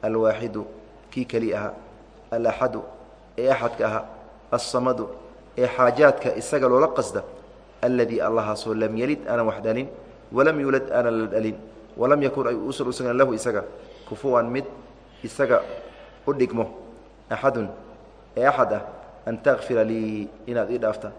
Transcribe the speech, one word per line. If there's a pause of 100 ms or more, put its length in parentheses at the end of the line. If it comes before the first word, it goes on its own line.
alwaaxidu, (480)
kii
keli
ahaa, (580)
alaxadu, (580)
ee
axadka
ahaa, (480)
assamadu, (520)
ee
xaajaadka
isaga
loola
qasda, (600)
alladii
allahaasoo
lam
yalid
aanan
wax
dhalin, (440)
walam
yuulad
aanan
la
dhalin, (400)
walam
yakun
ay
uusan
u
sugnayn
lahu
isaga, (440)
kufuwan
mid (600)
isaga (640)
u
dhigmo, (680)
axadun, (680)
ee
axad
ah, (440)
an
takfira
lii, (180)
inaad
ii
dhaafta (100)